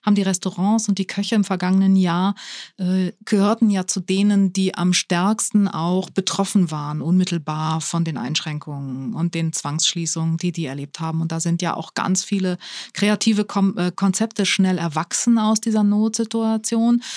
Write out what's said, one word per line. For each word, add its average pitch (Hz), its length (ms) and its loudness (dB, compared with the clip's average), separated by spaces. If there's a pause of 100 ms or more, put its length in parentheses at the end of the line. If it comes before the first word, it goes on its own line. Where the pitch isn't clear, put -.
haben 208 120 4
die 202 80 2
Restaurants 190 680 0
und 196 100 0
die 196 80 -2
Köche 202 280 -4
im 208 100 4
vergangenen 190 520 2
Jahr, 185 380 2 (420)
äh, 185 360 0 (120)
gehörten 208 460 2
ja 190 160 0
zu - 140 -4
denen, 196 520 2
die 190 240 0
am 180 160 2
stärksten 196 760 0
auch 180 420 -2
betroffen 190 600 0
waren, 151 320 -6
unmittelbar 160 800 0
von 170 240 -2
den 160 120 -4
Einschränkungen 151 520 -6 (460)
und 170 200 -2
den 160 200 -2
Zwangsschließungen, 160 800 -2
die 175 160 -2
die 165 140 -6
erlebt 139 340 -10
haben. 160 220 -4
Und 165 100 -2
da 165 80 -4
sind 170 220 -2
ja 175 120 0
auch - 200 -10
ganz - 300 0
viele 185 340 -2 (340)
kreative 208 520 2
Kom-, 196 340 0
äh, 175 160 0
Konzepte 196 500 0
schnell 185 340 2
erwachsen 170 600 0
aus 214 220 2
dieser 214 220 2
Notsituation. 220 1200 2 (140)